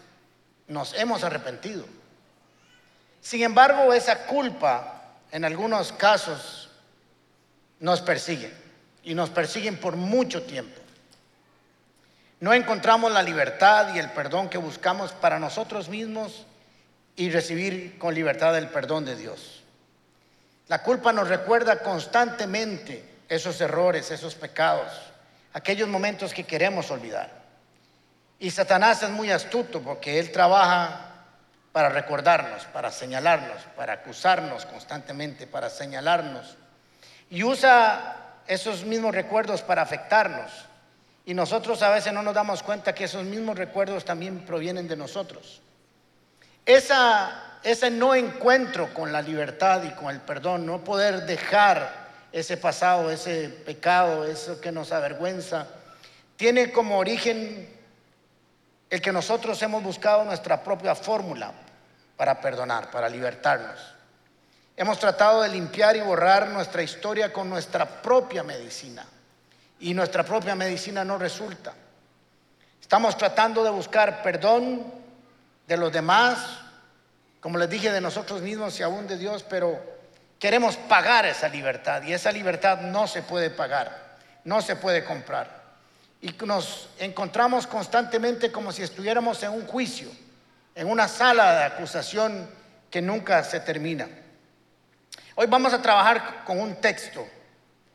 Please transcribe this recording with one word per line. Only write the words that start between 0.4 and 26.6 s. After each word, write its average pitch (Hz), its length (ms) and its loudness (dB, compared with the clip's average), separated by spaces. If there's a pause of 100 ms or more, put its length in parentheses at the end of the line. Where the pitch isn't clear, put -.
nos 143 260 -8
hemos 208 320 -2
arrepentido. 151 600 -8 (1400)
Sin 233 220 -4
embargo, 262 500 8
esa 233 320 2
culpa 156 800 -2 (280)
en 160 140 -4
algunos 196 460 -2
casos - 760 0 (1120)
nos 175 240 0
persigue 143 500 -2 (520)
y 165 100 -8
nos 165 160 -2
persiguen 190 480 -2
por 175 180 -4
mucho 214 460 0
tiempo. 127 360 -12 (1600)
No 208 120 6
encontramos 226 580 4
la 196 100 4
libertad 185 720 4
y 170 40 -4
el 156 140 -6
perdón 156 360 -4
que 180 80 -6
buscamos 180 560 -4
para 160 260 2
nosotros 180 520 -6
mismos 220 560 -10 (680)
y 180 140 -2
recibir 175 720 -4
con 165 160 -2
libertad 160 420 2
el 156 120 -4
perdón 147 360 -4
de 131 100 -8
Dios. - 480 -16 (1040)
La 165 160 -2
culpa 233 300 2
nos 202 160 0
recuerda 214 520 2
constantemente 208 1200 -4 (240)
esos 165 320 -4
errores, 160 500 0
esos 160 260 -10
pecados, 156 540 0 (600)
aquellos 202 340 -2
momentos 196 460 -4
que 180 120 -8
queremos 170 460 -2